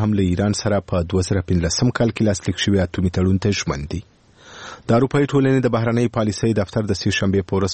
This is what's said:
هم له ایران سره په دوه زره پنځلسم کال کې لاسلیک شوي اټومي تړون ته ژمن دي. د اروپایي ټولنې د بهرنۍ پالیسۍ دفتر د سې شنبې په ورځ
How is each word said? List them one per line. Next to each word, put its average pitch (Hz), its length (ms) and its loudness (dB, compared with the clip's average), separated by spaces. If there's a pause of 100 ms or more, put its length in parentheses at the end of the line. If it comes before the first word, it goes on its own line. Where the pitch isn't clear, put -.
هم 107 100 0
له 101 80 0
ایران 95 320 2
سره 101 260 0
په 92 240 -2
دوه 92 180 0
زره 95 200 0
پنځلسم 87 480 0
کال 117 200 0
کې 113 120 -4
لاسلیک 104 380 0
شوي 98 200 2
اټومي 90 300 0
تړون 95 300 2
ته 101 120 0
ژمن 73 400 -4
دي. 87 100 -6 (840)
د 113 60 4
اروپایي 135 320 2
ټولنې 135 380 2
د 117 100 2
بهرنۍ 117 400 0
پالیسۍ 110 400 0
دفتر 104 320 -2
د 101 80 -2
سې - 160 -2
شنبې 98 320 0
په 95 160 -4
ورځ 95 160 0